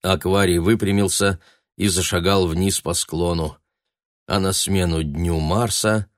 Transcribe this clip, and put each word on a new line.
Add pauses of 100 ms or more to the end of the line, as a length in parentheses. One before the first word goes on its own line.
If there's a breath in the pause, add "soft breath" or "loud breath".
Акварий
выпрямился (360 soft breath)
и
зашагал
вниз
по
склону. (680)
А
на
смену
дню
Марса